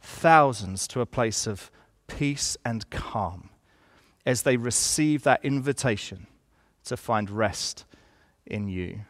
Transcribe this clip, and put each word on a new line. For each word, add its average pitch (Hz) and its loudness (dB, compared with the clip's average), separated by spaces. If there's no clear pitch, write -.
thousands 127 4
to - -4
a 117 -2
place 117 -2
of 104 -8
peace - -4
and 113 -4
calm 92 -6
as 127 0
they 131 4
receive 143 0
that - 4
invitation 127 -2
to - -6
find 107 -2
rest 104 -2
in 104 -6
you. 92 -6